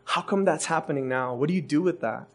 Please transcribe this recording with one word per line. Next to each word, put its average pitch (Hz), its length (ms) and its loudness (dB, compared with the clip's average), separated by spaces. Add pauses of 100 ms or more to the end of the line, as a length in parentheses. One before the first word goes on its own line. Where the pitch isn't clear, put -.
How - 180 -2
come 196 220 0
that's 156 220 2
happening 151 420 0
now? 127 260 0
What 135 140 0
do 180 60 0
you 185 60 2
do 147 220 0
with 175 180 0
that? 117 340 -4